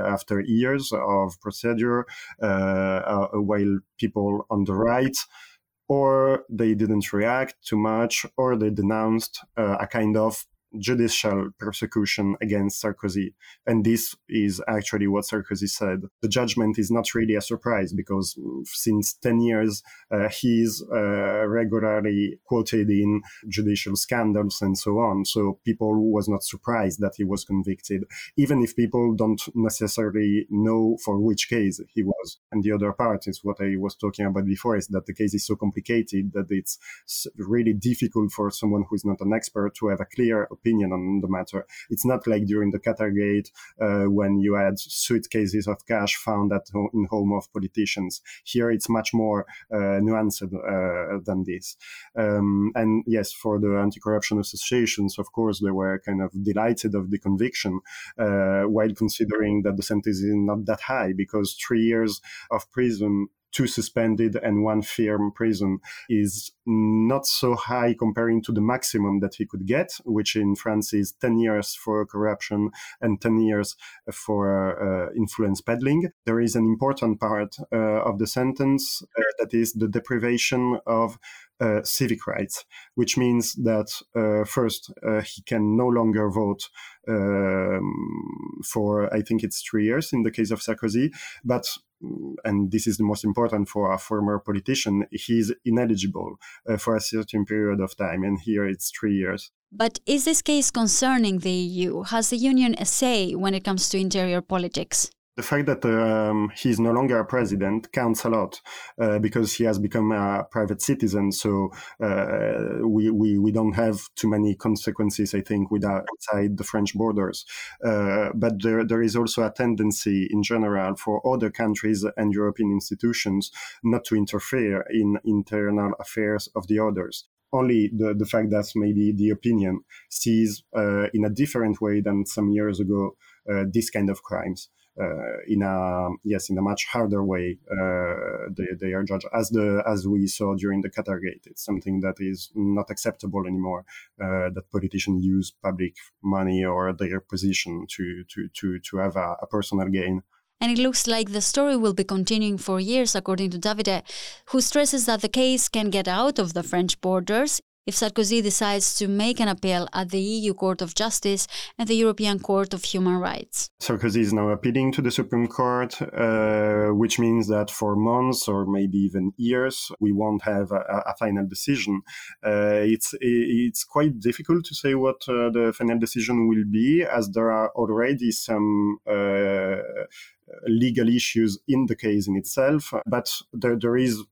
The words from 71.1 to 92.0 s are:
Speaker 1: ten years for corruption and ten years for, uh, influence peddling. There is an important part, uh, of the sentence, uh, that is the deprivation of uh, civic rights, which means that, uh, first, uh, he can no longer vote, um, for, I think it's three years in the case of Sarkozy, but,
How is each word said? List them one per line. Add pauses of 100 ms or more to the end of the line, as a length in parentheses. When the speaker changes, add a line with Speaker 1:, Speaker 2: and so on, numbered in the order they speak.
Speaker 1:
ten
years
for
corruption (300)
and
ten
years (360)
for,
uh,
influence
peddling. (140)
There
is
an
important
part, (160)
uh,
of
the
sentence, (160)
uh, (180)
that
is
the
deprivation
of (420)
uh,
civic
rights, (300)
which
means
that, (260)
uh,
first, (160)
uh,
he
can
no
longer
vote, (380)
um,
for,
I
think
it's
three
years
in
the
case
of
Sarkozy, (340)
but, (760)